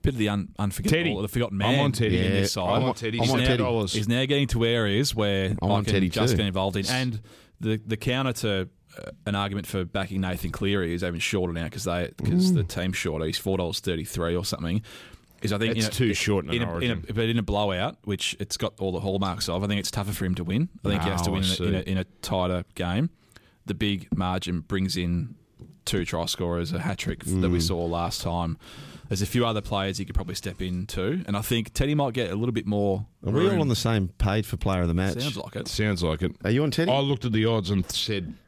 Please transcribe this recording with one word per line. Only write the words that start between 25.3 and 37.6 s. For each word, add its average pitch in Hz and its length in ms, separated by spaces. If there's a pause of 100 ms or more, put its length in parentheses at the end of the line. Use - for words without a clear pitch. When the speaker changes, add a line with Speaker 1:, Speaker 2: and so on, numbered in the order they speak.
Speaker 1:
two 90 220
try 82 220
scorers, 87 460
a 87 60
hat 90 200
trick - 260
f-, 92 160
that 90 80
we 87 80
Speaker 3:
Mm. 82 60
Speaker 1:
saw 85 220
last 85 360
time. 85 380 (480)
There's 98 160
a - 20
few 120 220
other 107 140
players 98 360
he 98 80
could - 100
probably 87 200
step - 260
in 92 240
too, 120 400
and 101 100
I 101 60
think 113 320
Teddy 143 220
might 139 180
get 113 180
a 98 40
little 117 180
bit 107 140
more 101 400 (180)
Speaker 3:
Are 98 60
we 139 140
all 196 40
Speaker 1:
room. 185 120
Speaker 3:
on 143 60
the 117 80
same 104 340 (100)
page 101 260
for - 120
player 95 260
of 85 60
the 85 40
match? 95 260
Speaker 1:
Sounds 143 180
like - 180
it. - 120
Speaker 2:
Sounds 104 360
like 78 180
it. - 220
Speaker 3:
Are - 80
you 131 120
on 151 60
Teddy? 160 220
Speaker 2:
I 139 80
looked 139 260
at 120 60
the 110 140
odds 110 260